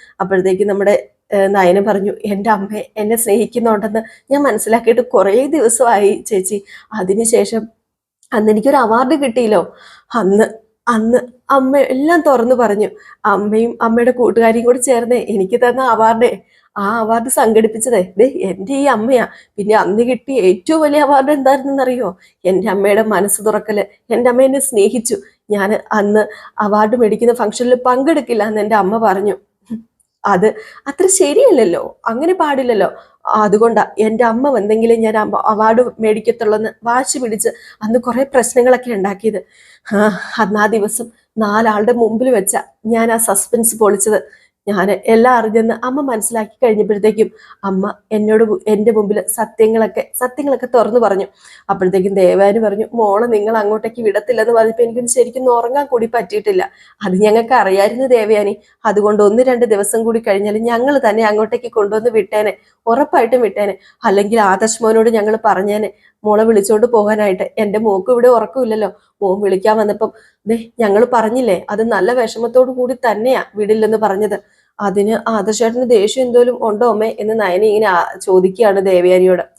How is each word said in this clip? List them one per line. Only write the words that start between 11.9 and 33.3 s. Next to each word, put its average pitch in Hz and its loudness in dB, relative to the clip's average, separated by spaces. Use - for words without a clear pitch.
തുറന്നു 254 2
പറഞ്ഞു. 208 0
അമ്മയും 214 0
അമ്മയുടെ 233 2
കൂട്ടുകാരിയും 233 2
കൂടി 247 2
ചേർന്നേ 240 0
എനിക്ക് 202 -2
തന്ന 247 0
അവാർഡേ, 226 2
ആ 202 -6
അവാർഡ് 226 -2
സംഘടിപ്പിച്ചതേ 220 2
ദേ 226 4
എന്റെ 190 -6
ഈ 277 0
അമ്മയാ. 240 2
പിന്നെ 208 -2
അന്ന് 202 0
കിട്ടിയ 254 -4
ഏറ്റവും 190 2
വലിയ 294 2
അവാർഡ് 277 2
എന്തായിരുന്നെന്നറിയോ? 262 0
എന്റെ 185 0
അമ്മയുടെ 202 2
മനസ്സ് 202 -2
തുറക്കല്. 208 -2
എന്റെ 240 2
അമ്മ 247 2
എന്നെ 269 2
സ്നേഹിച്ചു. 220 0
ഞാൻ 202 -2
അന്ന് 208 2
അവാർഡ് 214 0
മേടിക്കുന്ന 233 2
ഫംഗ്ഷനിൽ 240 -2
പങ്കെടുക്കില്ല 247 0
എന്ന് 214 -2
എന്റെ 208 0
അമ്മ 202 0
പറഞ്ഞു. 202 0
അത് 202 0
അത്ര 359 -2
ശരിയല്ലല്ലോ, 370 2
അങ്ങനെ 269 -2
പാടില്ലല്ലോ. 262 0